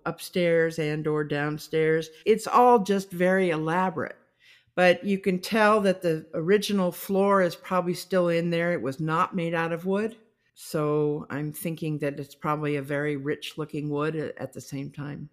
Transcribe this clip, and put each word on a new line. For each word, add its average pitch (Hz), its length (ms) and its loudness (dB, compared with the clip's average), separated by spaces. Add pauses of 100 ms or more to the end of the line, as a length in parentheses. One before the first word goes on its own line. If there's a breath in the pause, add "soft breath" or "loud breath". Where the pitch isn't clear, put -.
upstairs 165 720 0
and 156 300 -2
or 151 160 0
downstairs. 151 880 0 (160 loud breath)
It's 220 220 2
all 240 320 6
just 196 320 -2
very 185 380 2
elaborate, 160 680 -2 (580 soft breath)
but 180 300 4
you 196 140 0
can 185 200 0
tell 214 420 4
that 185 200 2
the 160 320 -2
original 190 580 2
floor 196 500 2
is 170 140 0
probably 180 380 -2
still 175 340 0
in 170 220 0
there. 170 240 0
It 147 80 -4
was 135 180 -4
not 160 380 0
made 170 160 -2
out 165 180 -2
of 165 140 -6
wood. 208 320 -2 (360)
So 151 760 -2
I'm 147 240 -6
thinking 156 460 -6
that 143 200 -4
it's - 160 -14
probably 151 400 -2
a 143 60 -2
very 147 340 -2
rich 139 420 -6
looking 151 320 -6
wood 151 280 -2
a-, - 220 -8
at 131 120 -10
the 131 100 -16
same 143 300 -10
time. 143 420 -12